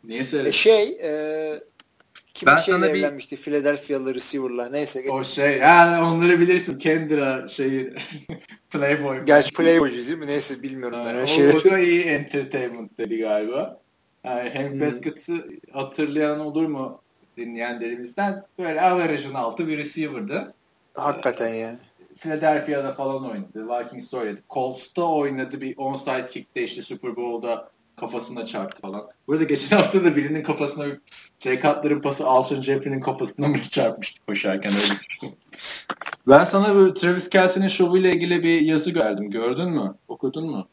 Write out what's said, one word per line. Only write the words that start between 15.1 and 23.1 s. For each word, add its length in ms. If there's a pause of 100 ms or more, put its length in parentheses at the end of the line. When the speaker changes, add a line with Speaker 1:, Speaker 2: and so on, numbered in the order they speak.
Speaker 1:
hatırlayan 680
olur 260
mu 360 (360)
dinleyenlerimizden? 1080 (140)
Böyle 220
averajın 520
altı 340
bir 100
receiver'dı. 760 (400)
Speaker 2:
Hakikaten 600
yani. 240 (400)
Speaker 1:
Philadelphia'da 760
falan 380